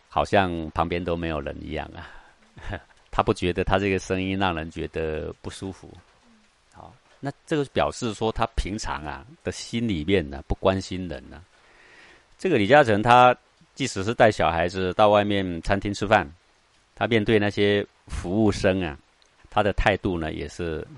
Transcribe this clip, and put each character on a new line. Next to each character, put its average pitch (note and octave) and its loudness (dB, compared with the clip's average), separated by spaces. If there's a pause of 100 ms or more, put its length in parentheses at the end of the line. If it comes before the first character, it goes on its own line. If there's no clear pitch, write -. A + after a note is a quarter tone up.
好 D2 0
像 F2 0
旁 E2+ -2
边 F2 -4
都 E2+ -4
没 E2 -6
有 D#2 -4
人 D2 -10
一 D2+ -12
样 D2+ -8
啊。 E2 -18 (460)
<laughs> - -14
他 - 0
不 A2+ 2
觉 F2 -2
得 F#2 -2
他 F#2+ 2
这 G2 0
个 F#2+ 0
声 F#2 -4
音 F#2+ -4
让 F#2+ 0
人 D#2+ -8
觉 D#2+ -8
得 D#2+ -6 (100)
不 G2+ -10
舒 F#2+ -12
服。 - -20 (800)
好， - -20 (240)
那 C#3 -8 (160)
这 E3 -2
个 C#3+ 0
表 D#2 0
示 A2 -6
说 A2+ -2
他 A2+ -2 (100)
平 F#2+ -4
常 D3 -8
啊， C#2+ -12 (180)
的 F2+ -4
心 A#2 -6
里 E2 -2
面 F2 0
呢， C#2 -12
不 - -4
关 F#2+ 0
心 F#2 -10
人 D2+ -12 (100)
啊。 D#2 -20 (960)
这 F#3+ -4
个 D#3 4
李 G2+ 4
嘉 D3 8
诚 A2 4
他 B2 8 (380)
即 C3+ -4
使 F#2+ -4
是 A#2 -2
带 A#2 6
小 F2 2
孩 E2 0
子 F#2 -2
到 G#2+ 6
外 G#2 6
面 F#2+ -2
餐 G2 0
厅 G2+ -6
吃 G2+ -4
饭， F#2+ 2 (640)
他 - -4
面 A2 2
对 A2 4
那 G#2 2
些 G2+ 0 (220)
服 G2+ -2
务 G#2 6
生 F#2+ 0
啊， D2 -6 (540)
他 G#2 0
的 G2+ 0
态 G2+ 2
度 F#2 -2
呢， D#2+ -6
也 D2+ -8
是 D#2+ -8 (120)